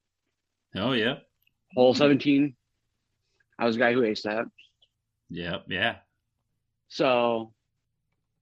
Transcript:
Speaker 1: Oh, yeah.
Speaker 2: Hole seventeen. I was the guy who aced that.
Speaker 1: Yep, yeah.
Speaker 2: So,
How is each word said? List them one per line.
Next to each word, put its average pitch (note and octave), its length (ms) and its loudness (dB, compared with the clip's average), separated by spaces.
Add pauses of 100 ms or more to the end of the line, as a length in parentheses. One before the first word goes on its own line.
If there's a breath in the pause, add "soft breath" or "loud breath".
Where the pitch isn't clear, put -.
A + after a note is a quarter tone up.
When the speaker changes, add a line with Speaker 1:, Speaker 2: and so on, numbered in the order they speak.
(720)
Speaker 1:
Oh, A2+ 200 -4
yeah. A#2+ 220 -2 (600)
Speaker 2:
Hole B2+ 180 6
seventeen. C#3+ 600 2 (1040)
I A2+ 60 -2
was A#2 100 0
the A#2 60 -6
guy A#2+ 100 4
who B2+ 120 2
aced G#2+ 200 -2
that. A2 220 -4 (840)
Speaker 1:
Yep, F2 380 -10
yeah. F#2+ 300 -4 (880)
Speaker 2:
So, A#2+ 640 0 (920)